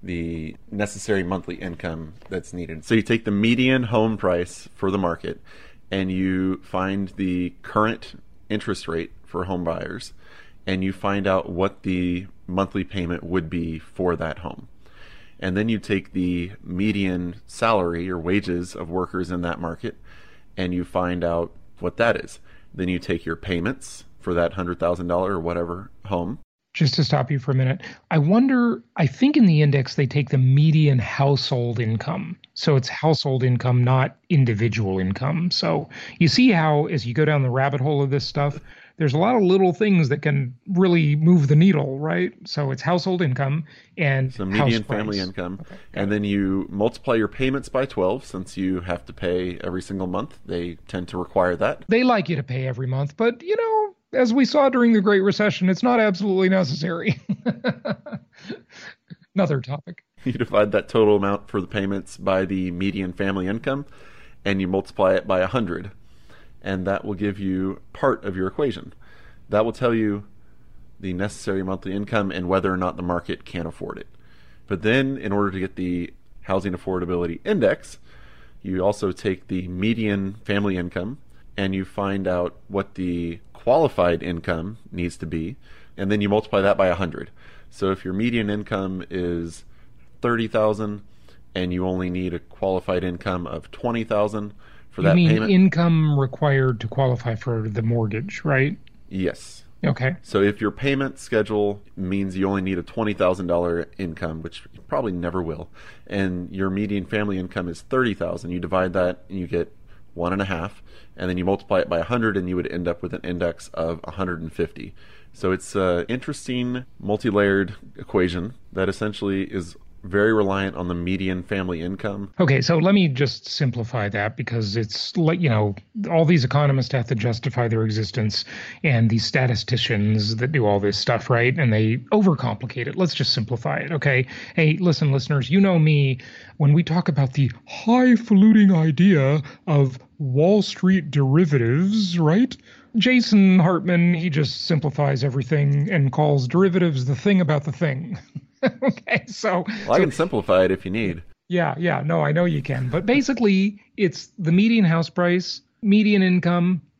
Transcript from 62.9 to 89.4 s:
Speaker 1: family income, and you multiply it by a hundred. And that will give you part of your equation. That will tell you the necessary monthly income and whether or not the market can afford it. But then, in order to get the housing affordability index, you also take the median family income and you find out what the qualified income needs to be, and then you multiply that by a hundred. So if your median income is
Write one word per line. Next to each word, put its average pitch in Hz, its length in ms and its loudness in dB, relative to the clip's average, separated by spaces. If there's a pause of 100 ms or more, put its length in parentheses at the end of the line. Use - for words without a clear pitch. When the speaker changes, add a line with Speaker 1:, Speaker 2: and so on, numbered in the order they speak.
Speaker 1:
family 98 340 -2
income, 135 400 -6 (580)
and 98 160 0
you 92 60 -2
multiply 95 480 2
it 92 100 -2
by 95 140 2
a 92 80 0
hundred. 98 420 -4 (720)
And 95 260 -6
that 98 160 -2
will 104 120 -6
give 98 240 -4
you 95 420 -4 (100)
part - 320 0
of 98 140 -6
your 92 100 -2
equation. 120 460 -4 (560)
That 107 160 2
will 113 80 -4
tell 120 200 0
you 104 320 0 (720)
the 95 140 -6
necessary 95 500 -4
monthly 95 300 -6
income 101 380 -2
and 90 160 -6
whether 95 240 2
or 92 60 0
not 90 180 -2
the 90 80 -8
market 87 400 -4
can 85 220 -10
afford - 320 -10
it. - 100 -16 (600)
But 92 160 -4
then, 135 340 2
in 98 160 -6
order 101 180 0
to 92 80 -6
get 95 160 -6
the 90 380 -4 (300)
housing 95 300 -2
affordability 87 680 -4
index, 156 540 0 (640)
you 92 240 -2
also 101 260 0
take 92 360 -4
the 92 200 -6
median 101 680 -2 (100)
family 101 320 0
income 90 400 -6 (400)
and 95 180 -2
you 95 80 -2
find 98 440 -4
out 90 280 -2 (120)
what 98 280 -4
the 87 440 -4 (120)
qualified 107 720 2
income 87 540 -6 (140)
needs 87 260 -6
to - 80 -10
be, 82 300 -6 (420)
and 98 140 -2
then 104 100 2
you 101 80 2
multiply 104 320 2
that 98 160 4
by 95 100 6
a 87 80 2
hundred. 87 340 -6 (400)
So 95 220 -2
if 92 140 -4
your 92 80 -6
median 113 360 0
income 98 600 -4
is 85 540 -4 (580)